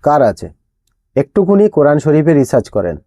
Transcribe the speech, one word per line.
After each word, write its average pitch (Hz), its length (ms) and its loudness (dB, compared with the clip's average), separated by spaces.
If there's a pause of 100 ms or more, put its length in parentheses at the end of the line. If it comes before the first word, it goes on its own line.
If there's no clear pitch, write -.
কার 147 200 0
আছে? 92 260 -4 (680)
একটুকুনি 196 520 0
কোরআন 147 300 2
শরীফে 156 360 0
রিসার্চ 131 340 -2
করেন 87 280 -6 (100)